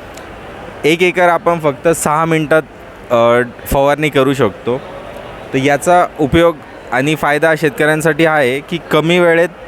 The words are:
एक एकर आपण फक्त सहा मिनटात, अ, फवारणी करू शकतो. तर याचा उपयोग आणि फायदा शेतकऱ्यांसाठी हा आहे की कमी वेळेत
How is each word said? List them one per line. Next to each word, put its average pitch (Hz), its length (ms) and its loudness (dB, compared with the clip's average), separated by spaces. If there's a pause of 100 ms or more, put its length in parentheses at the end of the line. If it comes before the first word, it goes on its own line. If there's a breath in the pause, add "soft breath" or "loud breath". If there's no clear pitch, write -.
(840)
एक 165 180 2
एकर 180 260 2
आपण 170 300 0
फक्त 151 300 -2
सहा 160 360 0
मिनटात, 156 380 2 (480)
अ, 120 300 4 (260)
फवारणी 143 420 0
करू 139 260 2
शकतो. 123 460 -2 (720)
तर 139 40 0
याचा 143 480 2 (140)
उपयोग 165 360 2 (360)
आणि 135 220 0
फायदा 147 460 0
शेतकऱ्यांसाठी 156 640 0
हा 156 100 2
आहे 139 260 0
की 170 180 -8 (120)
कमी 160 280 2
वेळेत 170 300 4 (200)